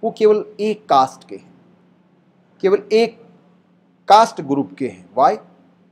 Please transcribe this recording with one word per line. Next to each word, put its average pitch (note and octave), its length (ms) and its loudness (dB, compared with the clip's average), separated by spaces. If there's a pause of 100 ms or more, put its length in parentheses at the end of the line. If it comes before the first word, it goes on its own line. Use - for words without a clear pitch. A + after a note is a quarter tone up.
वो A3 160 -6
केवल G#3+ 260 2 (160)
एक G#3+ 280 -6
कास्ट C3 400 -2
के G2 80 -18
हैं, - 160 -20 (1120)
केवल F#3+ 200 -2 (100)
एक A3+ 260 -2 (880)
कास्ट G#3+ 340 4
ग्रुप C#3 360 -6
के B2+ 100 -8
हैं। F2+ 260 -20
Why? D#3 220 2 (560)